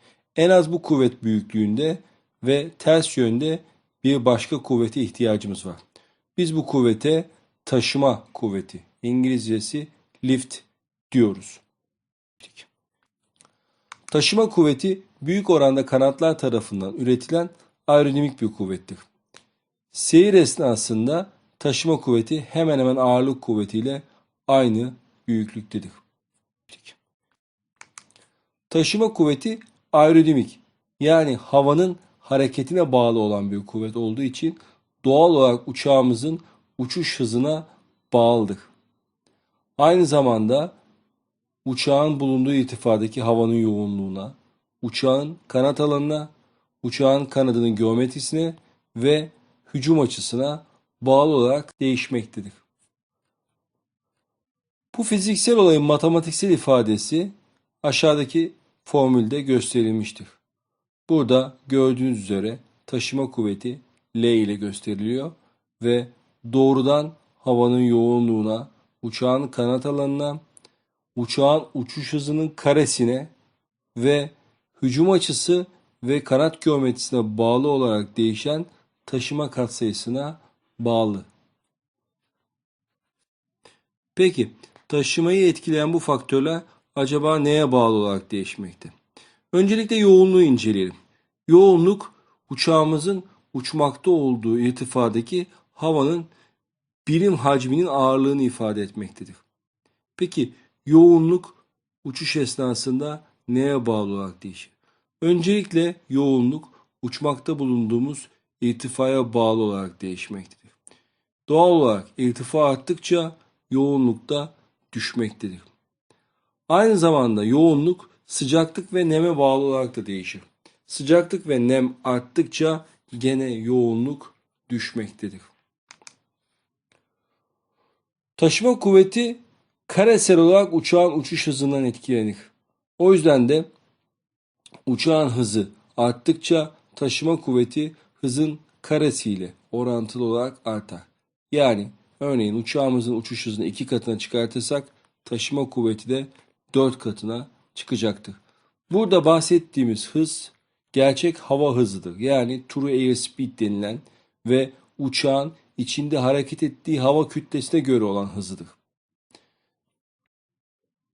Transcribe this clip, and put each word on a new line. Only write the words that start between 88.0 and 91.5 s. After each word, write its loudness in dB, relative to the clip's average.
değişmekte? -12
Öncelikle 2
yoğunluğu 6
inceleyelim. 2
Yoğunluk, 6